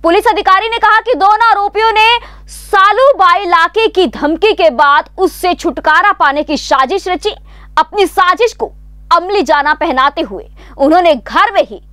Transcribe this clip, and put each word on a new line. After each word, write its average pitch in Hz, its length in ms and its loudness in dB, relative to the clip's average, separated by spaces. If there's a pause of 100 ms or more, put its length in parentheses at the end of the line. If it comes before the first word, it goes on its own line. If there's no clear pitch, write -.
पुलिस 359 240 0
अधिकारी 392 420 0
ने 466 80 -4
कहा 440 220 2
कि 440 140 -2
दोनों 427 380 2
आरोपियों 415 400 0
ने 440 260 2 (300)
सालूबाई 392 960 0
लाके 349 420 0
की 359 200 0
धमकी 320 460 -2
के 339 160 2
बाद 285 480 2
उससे 359 360 -2
छुटकारा 330 580 0
पाने 294 320 -2
की 294 140 -4
साजिश 277 500 -2
रची। 359 280 -6 (420)
अपनी 370 280 0
साजिश 370 480 0
को - 180 -8 (440)
अमली 370 260 -2
जाना 294 320 0
पहनाते 277 480 -2
हुए 196 260 -10 (300)
उन्होंने 311 380 2
घर 330 380 -2
में 359 140 0
ही - 260 -18